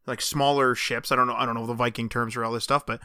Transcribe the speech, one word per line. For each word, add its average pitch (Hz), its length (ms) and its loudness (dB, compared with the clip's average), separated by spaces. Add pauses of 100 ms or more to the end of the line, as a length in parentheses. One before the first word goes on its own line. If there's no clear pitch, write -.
like, 123 140 -6
smaller 139 540 4
ships. - 360 -4
I 135 60 2
don't 127 100 6
know, 120 80 0
I 120 120 0
don't 117 80 0
know 117 120 -4
the 120 60 -2
Viking 117 380 -2
terms 117 240 -2
for 117 100 -2
all 113 80 -2
this 117 120 -4
stuff, 143 220 0
but 113 180 -6